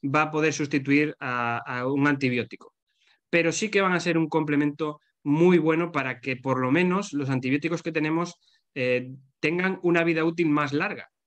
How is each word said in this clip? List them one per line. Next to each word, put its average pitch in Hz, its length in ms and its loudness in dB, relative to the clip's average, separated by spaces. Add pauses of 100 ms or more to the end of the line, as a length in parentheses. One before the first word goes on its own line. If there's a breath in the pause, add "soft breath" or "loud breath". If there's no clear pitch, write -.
va 143 200 2
a 151 80 -2
poder 151 240 0
sustituir 143 640 0
a, 120 380 -4
a 127 280 -6
un 139 200 2
antibiótico. 127 680 -2 (540)
Pero 165 240 2
sí 214 180 -4
que 202 120 2
van 185 100 2
a 170 80 2
ser 170 160 0
un 160 120 2
complemento 151 720 0 (240)
muy 165 340 6
bueno 160 340 0
para 131 280 -4
que 131 160 -6
por 131 220 -2
lo 127 120 0
menos 180 420 2
los 143 160 -4
antibióticos 139 540 -2
que 170 100 -6
tenemos, 160 460 -2 (360)
eh, 127 360 -2 (300)
tengan 180 420 0
una 170 220 2
vida 160 200 2
útil 165 240 0
más 147 240 0
larga. 151 380 -4 (160)